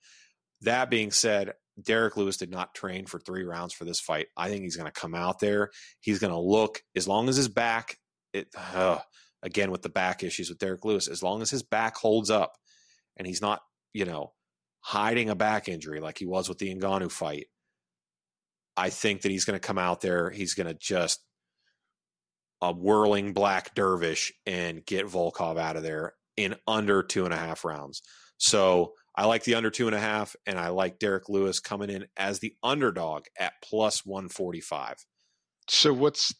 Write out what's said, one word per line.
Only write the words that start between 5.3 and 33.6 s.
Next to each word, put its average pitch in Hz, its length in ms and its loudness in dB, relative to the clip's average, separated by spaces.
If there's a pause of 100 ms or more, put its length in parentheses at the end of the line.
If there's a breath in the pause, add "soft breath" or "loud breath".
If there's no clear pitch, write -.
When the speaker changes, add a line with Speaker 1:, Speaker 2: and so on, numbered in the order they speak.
Speaker 1:
there. 104 320 2 (300 loud breath)
He's 104 180 0
gonna 90 220 0
look, 104 420 4 (140)
as 113 120 -2
long 110 220 2
as 131 60 2
his 131 140 2
back, 113 500 -2 (340)
it, 95 220 -4
uh, 92 460 2 (420 soft breath)
again, 95 260 0
with 90 140 -4
the - 60 -4
back 92 340 0
issues 87 260 -4
with 87 80 -12
Derek 95 260 -4
Lewis, 104 240 0
as 90 140 -10
long 101 220 -2
as 107 80 -2
his - 100 -2
back 113 360 -2
holds 110 340 2
up 104 260 2 (580 soft breath)
and 92 120 -10
he's 92 140 -6
not, 104 200 0 (320)
you 101 120 -2
know, 80 280 -6 (460)
hiding 110 500 0
a 104 60 -2
back 107 340 0
injury 78 300 -8
like 78 180 -8
he 98 80 -8
was 92 240 -2
with 90 80 -10
the 98 160 -4
Ngannou 95 380 -2
fight, 76 360 -6 (1300)
I 92 140 0
think 101 320 0
that 98 100 0
he's 95 140 0
gonna 98 140 -2
come 98 180 -4
out 90 240 2
there. 87 300 0
He's 95 240 -4
gonna 85 180 -4
just 85 500 -2 (1400)
a 87 140 0
whirling 101 600 4
black 98 420 2
dervish 87 580 0 (140)
and 87 360 -4
get 95 220 -2
Volkov 85 540 -2
out 80 160 -2
of 80 80 -6
there 80 320 -6 (200)
in 101 200 0 (100)
under 208 380 4
two - 200 -2
and 87 100 0
a 82 40 0
half 82 260 -6
rounds. 73 380 -8 (380 loud breath)
So 92 560 6 (200 soft breath)
I 101 100 2
like 113 180 4
the 120 100 2
under 113 160 2
two 117 180 0
and 107 80 0
a 104 40 0
half, 107 360 -2 (100)
and 95 140 -2
I 87 100 -2
like 92 280 0
Derek 98 320 0
Lewis 98 300 2
coming 101 320 -4
in 95 160 -8 (100)
as 98 220 -2
the - 240 -8
underdog 92 640 0 (140)
at 92 140 -2 (100)